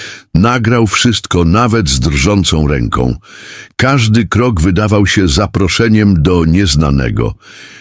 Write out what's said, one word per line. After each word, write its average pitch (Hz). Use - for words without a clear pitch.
Nagrał 113
wszystko, 95
nawet 107
z 67
drżącą 78
ręką. 62
Każdy 117
krok 120
wydawał 101
się 95
zaproszeniem 101
do 87
nieznanego. 69